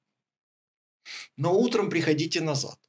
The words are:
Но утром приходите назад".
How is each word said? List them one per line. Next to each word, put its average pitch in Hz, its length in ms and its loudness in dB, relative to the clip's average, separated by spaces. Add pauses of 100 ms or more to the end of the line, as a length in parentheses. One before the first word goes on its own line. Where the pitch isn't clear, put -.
(1400)
Но 175 200 2
утром 226 320 2
приходите 160 500 0
назад". 143 380 -4 (100)